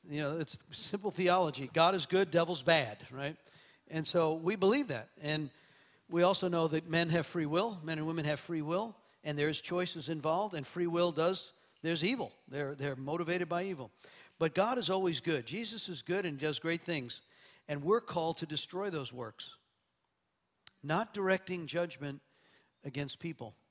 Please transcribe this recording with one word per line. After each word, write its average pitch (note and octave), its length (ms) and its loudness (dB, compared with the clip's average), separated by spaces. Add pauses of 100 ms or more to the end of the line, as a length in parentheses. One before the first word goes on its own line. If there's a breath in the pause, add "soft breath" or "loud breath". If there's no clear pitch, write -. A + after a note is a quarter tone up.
You D3+ 140 -4
know, D3 160 -2
it's - 200 -8 (140)
simple G3+ 400 -4
theology. F3 600 2
God E3+ 220 6
is E3 100 0
good, F#3 280 4
devil's E3 320 4
bad, C#3 340 6 (140)
right? C#3 240 -6 (560 loud breath)
And D#3+ 120 -2
so D#3+ 300 4
we E3 220 0
believe A3 320 6
that. A#2 200 -6 (140)
And D3+ 280 -2 (580 soft breath)
we E3+ 160 4
also F#3 240 4
know E3+ 180 2
that D#3+ 240 -2
men E3+ 200 4
have E3 160 2
free D#3+ 200 -2
will, F#3 380 0
men D#3+ 140 -4
and D#3 100 -2
women E3 160 -2
have D3+ 160 0
free E3 200 -4
will, F#3 360 -2 (260 soft breath)
and D3 160 -2
there's D3 220 0
choices F3 480 -4
involved, E3 480 0
and C#3+ 100 -6
free F3 220 -2
will E3+ 240 2
does, E3+ 400 0 (280 soft breath)
there's D#3+ 220 -2
evil. G3+ 300 -2 (160)
They're, C#3 260 -4
they're C#3 220 -4
motivated E3 520 -2
by F3 180 -2
evil. C#3 260 -8 (480 loud breath)
But D#3+ 160 2
God A3+ 200 4
is F#3 140 -2
always F#3 300 2
good. D3 260 0
Jesus G#3+ 420 -8
is D3+ 140 -10
good F#3 240 -2
and C#3+ 140 -6
does D3+ 180 0
great E3 240 -2
things, C#3 380 -4 (480 loud breath)
and D3 160 -4
we're G#3 160 4
called E3 380 -4
to E3 80 -6
destroy F3+ 440 -4
those C#3+ 220 -6
works, A#2+ 420 -12 (1300)
not E3+ 320 -2
directing F#3 540 0
judgment D3 520 -6 (640 soft breath)
against C#3 360 -6
people. C#3 340 -10 (160)